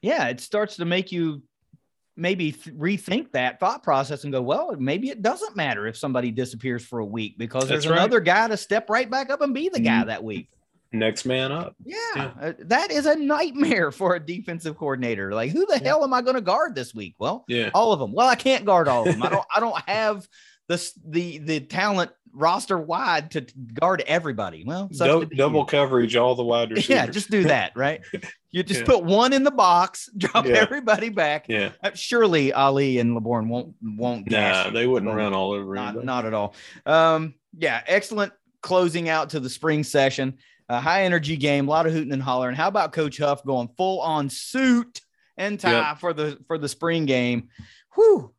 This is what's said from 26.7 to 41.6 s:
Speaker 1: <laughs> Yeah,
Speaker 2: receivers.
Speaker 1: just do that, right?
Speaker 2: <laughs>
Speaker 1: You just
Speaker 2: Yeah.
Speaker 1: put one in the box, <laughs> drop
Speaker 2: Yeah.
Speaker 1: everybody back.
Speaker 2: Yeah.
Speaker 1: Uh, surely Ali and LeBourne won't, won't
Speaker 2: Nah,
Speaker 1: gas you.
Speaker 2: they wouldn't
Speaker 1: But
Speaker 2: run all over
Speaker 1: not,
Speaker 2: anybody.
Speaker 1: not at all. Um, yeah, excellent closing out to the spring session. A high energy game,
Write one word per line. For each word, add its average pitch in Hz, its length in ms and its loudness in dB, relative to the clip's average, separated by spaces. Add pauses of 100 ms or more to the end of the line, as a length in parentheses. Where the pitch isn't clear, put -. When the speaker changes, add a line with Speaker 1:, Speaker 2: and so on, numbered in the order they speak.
Speaker 1:
<laughs> 113 180 -2
Yeah, 262 140 4
Speaker 2:
receivers. 123 120 -4
Speaker 1:
just 196 160 -4
do 202 140 4
that, 131 320 2
right? 143 240 -2 (120)
Speaker 2:
<laughs> - 200 -12 (180)
Speaker 1:
You 180 120 -4
just 170 180 -2
Speaker 2:
Yeah. 117 60 -4
Speaker 1:
put 185 180 6
one 226 300 4
in 269 100 4
the 285 60 4
box, 185 640 4
<laughs> 208 40 -12
drop 220 300 0
Speaker 2:
Yeah. 240 80 4
Speaker 1:
everybody 220 560 2
back. 151 400 -2
Speaker 2:
Yeah. 101 220 0 (120)
Speaker 1:
Uh, 202 80 0
surely 175 640 2
Ali 139 440 4
and 120 160 2
LeBourne 113 340 -2
won't, 123 340 -6
won't 113 480 -6
Speaker 2:
Nah, 107 80 2
Speaker 1:
gas 92 300 2
you. 104 40 -6
Speaker 2:
they 117 140 0
wouldn't 110 260 2
Speaker 1:
But 107 60 -2
Speaker 2:
run 104 160 0
all 95 180 0
over 98 220 -6
Speaker 1:
not, 120 140 -6
Speaker 2:
anybody. 117 180 -8
Speaker 1:
not 123 180 -2
at 110 80 -4
all. 104 220 -2 (320)
Um, 160 480 4 (240)
yeah, 131 280 0
excellent 214 460 0 (300)
closing 175 480 2
out 156 200 0
to 156 100 -4
the 127 100 -6
spring 151 340 0
session. 135 540 0 (320)
A 120 100 0
high 170 220 2
energy 165 340 0
game, 143 320 0